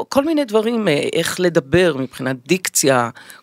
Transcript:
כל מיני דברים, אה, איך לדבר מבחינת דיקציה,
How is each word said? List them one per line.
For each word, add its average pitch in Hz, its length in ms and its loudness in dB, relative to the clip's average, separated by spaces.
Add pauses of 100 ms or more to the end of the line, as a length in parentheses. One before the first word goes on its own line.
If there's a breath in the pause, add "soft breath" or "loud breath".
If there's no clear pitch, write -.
כל 277 160 0
מיני 302 200 0
דברים, 220 440 0
אה, 139 240 0
איך - 280 -2
לדבר 170 580 2
מבחינת 131 380 -6 (100)
דיקציה, 135 640 0 (320 loud breath)